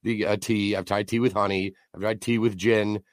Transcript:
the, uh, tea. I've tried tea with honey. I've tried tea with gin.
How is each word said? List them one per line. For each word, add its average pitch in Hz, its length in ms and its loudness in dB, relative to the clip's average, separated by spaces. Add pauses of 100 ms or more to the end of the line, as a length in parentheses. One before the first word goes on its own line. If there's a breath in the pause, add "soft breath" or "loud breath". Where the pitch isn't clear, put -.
the, 113 240 -2
uh, 104 100 2
tea. 101 400 0
I've 95 80 -2
tried 101 240 -2
tea 117 120 0
with 120 120 2
honey. 98 420 0 (200 soft breath)
I've - 60 -16
tried 104 200 -2
tea 117 180 0
with 110 180 2
gin. 104 460 2 (100)